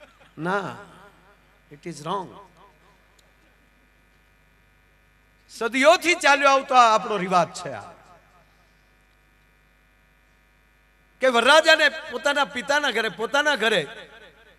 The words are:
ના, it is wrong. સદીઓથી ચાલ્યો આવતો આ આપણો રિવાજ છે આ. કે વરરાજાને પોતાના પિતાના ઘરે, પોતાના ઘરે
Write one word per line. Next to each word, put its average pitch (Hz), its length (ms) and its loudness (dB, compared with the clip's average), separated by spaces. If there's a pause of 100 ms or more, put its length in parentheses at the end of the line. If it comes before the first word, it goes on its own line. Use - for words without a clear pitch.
(380)
ના, 170 380 -6 (1000)
it 147 140 -18
is 151 180 -16
wrong. 196 200 -6 (3250)
સદીઓથી 277 640 2
ચાલ્યો 285 340 2
આવતો 269 260 0
આ 233 200 6
આપણો 214 220 -2
રિવાજ 180 320 0
છે 175 240 -12
આ. 101 100 -14 (3500)
કે 254 60 0
વરરાજાને 294 640 4
પોતાના 285 560 -4
પિતાના 277 460 -4
ઘરે, 220 180 -4
પોતાના 254 480 -2
ઘરે 202 300 0 (720)